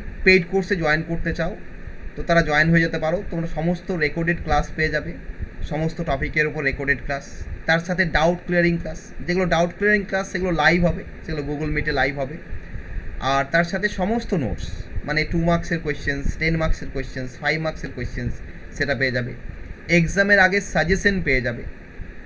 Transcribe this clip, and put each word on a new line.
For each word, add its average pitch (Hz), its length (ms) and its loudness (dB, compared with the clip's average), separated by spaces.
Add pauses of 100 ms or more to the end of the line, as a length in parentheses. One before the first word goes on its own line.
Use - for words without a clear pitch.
(240)
paid 185 280 8
কোর্সে 190 240 2
join 160 320 2
করতে 165 260 0
চাও, 170 240 -2 (580)
তো 147 80 -4
তারা 170 180 4
join 151 280 4
হয়ে 165 120 6
যেতে 165 180 0
পারো। 165 300 0
তোমরা 165 260 -2
সমস্ত 170 360 0
recorded 165 520 0
class 151 320 2
পেয়ে 156 140 2
যাবে, 151 220 -2 (500)
সমস্ত 160 400 -2
টপিকের 151 460 0
ওপর 147 160 -4
recorded 135 420 0
class, 139 200 -4 (400)
তার 165 140 4
সাথে 175 260 0
ডাউট 165 400 2
clearing 170 320 4
class, 165 220 -8 (280)
যেগুলো 180 180 2
ডাউট 170 320 2
clearing 208 260 4
class 190 280 -4
সেগুলো 185 200 0
live 165 340 4
হবে, 170 180 2 (220)
সেগুলো 151 240 -4
Google 151 260 -2
Meet-এ 151 160 -2
live 139 280 0
হবে। 139 160 -4 (840)
আর 135 320 2
তার 170 120 4
সাথে 190 260 -2
সমস্ত 208 440 0
notes, 120 500 -2 (220)
মানে 151 180 0
টু 175 200 -2
মার্কসের 170 360 2
questions, 143 600 -2
ten 160 160 2
মার্কসের 160 380 2
questions, 131 360 -4 (120)
five 151 200 0
মার্কসের - 340 -4
questions, 123 380 -2 (440)
সেটা 143 180 0
পেয়ে 131 160 0
যাবে। 120 220 -2 (560)
এক্সামের 185 500 6
আগে 190 220 6
সাজেশন 190 600 2
পেয়ে 143 200 2
যাবে, 120 220 -4 (640)